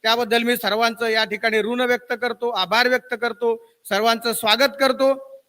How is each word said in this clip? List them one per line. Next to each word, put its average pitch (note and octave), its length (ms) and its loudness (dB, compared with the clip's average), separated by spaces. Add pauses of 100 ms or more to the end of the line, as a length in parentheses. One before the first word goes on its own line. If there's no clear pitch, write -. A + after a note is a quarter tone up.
त्याबद्दल A#3 400 0
मी A#3+ 140 0
सर्वांचं A3+ 500 -2
या A3 160 0
ठिकाणी G#3+ 380 -2
ऋण A#3+ 200 -2
व्यक्त B3 400 -2
करतो, A#3+ 280 -4
आभार G#3+ 380 2
व्यक्त B3 340 0
करतो, A3+ 440 -2 (240)
सर्वांचं A3+ 440 0
स्वागत A#3 460 2
करतो. C4 340 2 (340)